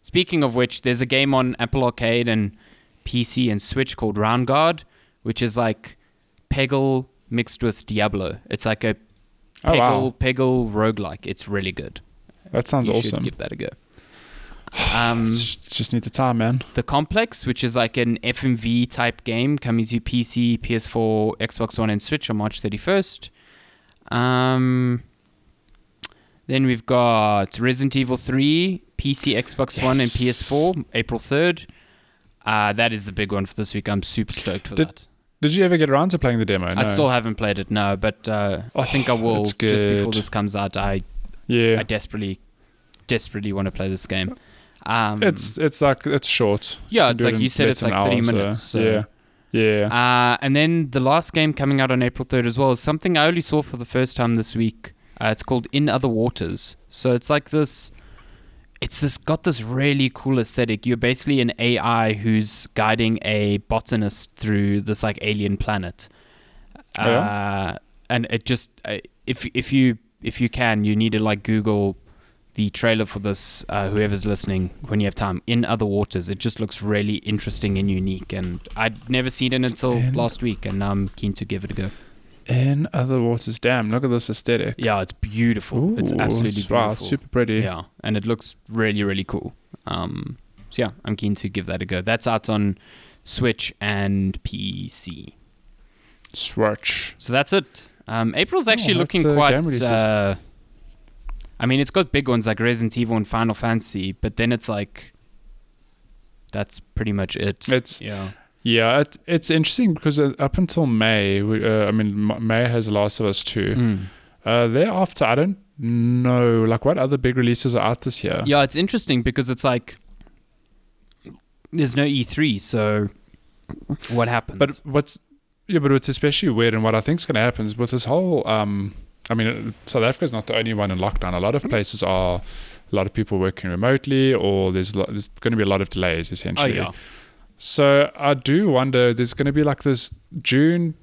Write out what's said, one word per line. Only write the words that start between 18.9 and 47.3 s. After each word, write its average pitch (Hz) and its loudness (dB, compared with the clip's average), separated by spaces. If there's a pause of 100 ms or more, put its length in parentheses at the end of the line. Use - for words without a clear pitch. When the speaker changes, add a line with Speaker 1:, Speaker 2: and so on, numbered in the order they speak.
Speaker 1:
game, 135 0
coming 117 0
to 117 -2
P 123 -2
C, 120 0
P - -4
S 110 -2
four, 110 0
Xbox - -4
One, 110 0
and 104 0
Switch - -4
on 107 -2
March 107 -4
thirty-first. 175 -2 (800)
Um, 127 2 (1400)
then 135 2
we've 120 0
got 110 2
Resident 127 0
Evil 127 0
three, 156 0 (140)
P 139 -2
C, 139 0
Xbox 123 -4
One, 131 4
and 123 2
Speaker 2:
Yes. - -2
Speaker 1:
P 127 2
S - 0
four, 156 2 (200)
April 113 -4
third. 160 0 (800)
Uh, 104 2
that 113 2
is 104 -6
the 104 -8
big 98 -4
one 98 -2
for - -14
this 107 -6
week. 104 -4
I'm 101 0
super - -2
stoked - -4
for - -8
Speaker 2:
Did, 160 2
Speaker 1:
that. - -20 (340)
Speaker 2:
did 151 2
you 190 4
ever 180 4
get 151 4
around 147 4
to 175 0
playing 120 2
the 107 2
demo? 92 0
Speaker 1:
I 90 -2
Speaker 2:
No. 110 2
Speaker 1:
still 131 2
haven't 113 0
played 104 -2
it, 95 -6
no, 101 0
but, 104 -4
uh, 101 -2 (120)
I - 0
think 135 0
I 127 2
Speaker 2:
Oh, - 2
Speaker 1:
will 113 2
Speaker 2:
it's 104 -4
Speaker 1:
just 104 2
before 101 2
Speaker 2:
good. - -2
Speaker 1:
this 104 -2
comes 104 -2
out. 98 -4
I, 98 -2 (460)
Speaker 2:
Yeah. 113 4
Speaker 1:
I 107 -2
desperately, 107 -6 (680)
desperately 104 -2
wanna 98 -2
play 95 -4
this 95 -4
game. 95 -4 (500)
Um, 107 0
Speaker 2:
It's, 107 0
it's 151 0
like, 139 2
it's 143 0
short. - 0 (120)
Speaker 1:
Yeah, 202 4
Speaker 2:
You 120 4
Speaker 1:
it's 120 0
Speaker 2:
do 120 4
Speaker 1:
like 120 4